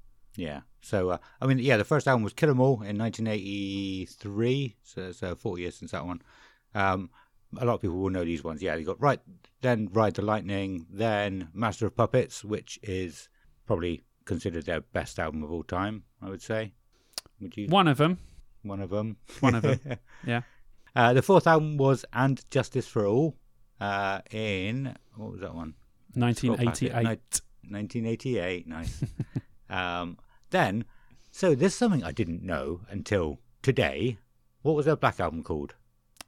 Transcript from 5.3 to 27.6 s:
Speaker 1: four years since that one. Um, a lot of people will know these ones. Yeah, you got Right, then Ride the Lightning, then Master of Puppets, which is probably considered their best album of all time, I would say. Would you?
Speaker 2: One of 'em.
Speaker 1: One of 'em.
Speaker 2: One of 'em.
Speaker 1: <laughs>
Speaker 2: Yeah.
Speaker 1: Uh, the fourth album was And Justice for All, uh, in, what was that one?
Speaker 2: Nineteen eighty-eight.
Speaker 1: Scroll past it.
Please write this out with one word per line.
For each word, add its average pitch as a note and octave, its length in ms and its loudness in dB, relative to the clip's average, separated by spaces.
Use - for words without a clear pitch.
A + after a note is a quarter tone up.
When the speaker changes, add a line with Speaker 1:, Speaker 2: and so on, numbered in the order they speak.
Speaker 1:
four F2+ 240 -6
years F2 160 -6
since - 160 -16
that E2 140 -6
one. F2 160 -8
Um, G2 340 0
a A#2+ 80 -2
lot A#2+ 100 2
of G2 60 -6
people F2+ 160 -2
will F#2+ 120 0
know F#2 160 -2
these E2 180 -4
ones. D#2 180 -8
Yeah, E2+ 140 -2
you D#2+ 100 -6
got F#2 160 -6
Right, C#3 180 2
then A#2 300 0
Ride G#2 240 4
the G2 60 -2
Lightning, G2 680 -2
then G2+ 640 0
Master G#2+ 340 -2
of - 80 -6
Puppets, - 480 0
which G#2 400 -8
is F#2 460 -6
probably F2 380 -2
considered E2+ 400 -4
their D#2+ 160 -2
best - 380 -6
album D#2 240 -4
of D2+ 80 -8
all E2 120 -6
time, G2 400 -4
I F#2+ 80 -12
would F#2+ 120 -12
say. A2 320 -6
Would F#2 160 -12
you? G#2 100 -6
Speaker 2:
One F#3 200 6
of C3+ 140 4
'em. F3 180 2
Speaker 1:
One G2+ 180 -6
of F2+ 120 -8
'em. G#2+ 240 -2
Speaker 2:
One B2+ 160 4
of A2 100 0
'em. C3 140 2
Speaker 1:
<laughs> - 160 -16
Speaker 2:
Yeah. A#2 160 -2
Speaker 1:
Uh, A#2+ 180 8
the C3 80 6
fourth F#3 260 6
album D#3 300 4
was C3+ 340 4
And B2+ 380 2
Justice - 380 -2
for G#2+ 180 0
All, B2 320 2
uh, G2 420 -2
in, A2 640 -4
what G#2+ 160 -12
was F#2 100 -12
that F2 120 -8
one? D#2+ 220 -10
Speaker 2:
Nineteen A#2+ 380 2
eighty-eight. A#2+ 220 0
Speaker 1:
Scroll B2 280 0
past A2+ 180 0
it. - 60 -2